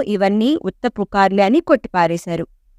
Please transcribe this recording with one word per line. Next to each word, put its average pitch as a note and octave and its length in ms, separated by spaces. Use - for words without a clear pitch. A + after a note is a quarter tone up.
ఇవన్నీ G#3 440
ఉత్త F#3 220
పుకార్లే G3 560
అని A3+ 180
కొట్టిపారేశారు. E3+ 840